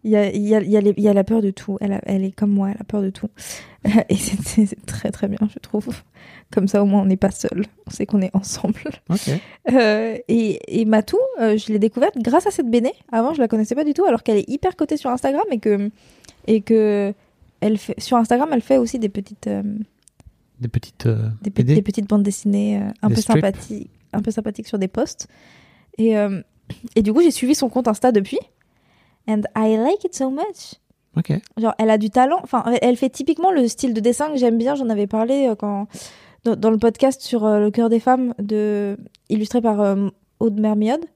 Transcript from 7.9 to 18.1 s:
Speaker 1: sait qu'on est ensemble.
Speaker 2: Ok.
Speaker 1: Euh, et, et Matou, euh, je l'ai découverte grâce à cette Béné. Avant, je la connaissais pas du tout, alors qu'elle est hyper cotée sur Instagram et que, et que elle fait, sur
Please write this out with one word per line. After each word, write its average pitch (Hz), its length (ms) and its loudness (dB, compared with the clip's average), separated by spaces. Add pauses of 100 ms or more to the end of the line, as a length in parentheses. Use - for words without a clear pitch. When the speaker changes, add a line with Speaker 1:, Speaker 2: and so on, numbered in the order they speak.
Speaker 1:
sait - 140 -6
qu'on 202 160 0
est 185 140 -4
ensemble. - 460 -4 (280)
Speaker 2:
Ok. 175 200 -2 (420)
Speaker 1:
Euh, 220 460 4 (100)
et, 226 540 0
et 226 40 2
Matou, 214 320 2 (220)
euh, 220 180 2
je 214 140 -6
l'ai 214 80 0
découverte 240 380 0
grâce 247 300 2
à 392 40 -2
cette 269 180 -4
Béné. 240 240 2 (180)
Avant, 233 220 0
je 311 60 -4
la 233 80 2
connaissais 220 280 0
pas 294 100 -2
du 294 80 0
tout, 370 120 2
alors 247 180 2
qu'elle 214 140 2
est - 120 -2
hyper 330 260 -4
cotée 302 220 -2
sur 269 120 -6
Instagram 277 420 -2
et 240 80 -2
que, 208 300 0 (580)
et 214 140 2
que 208 520 2 (480)
elle 214 160 0
fait, - 220 -8
sur - 180 0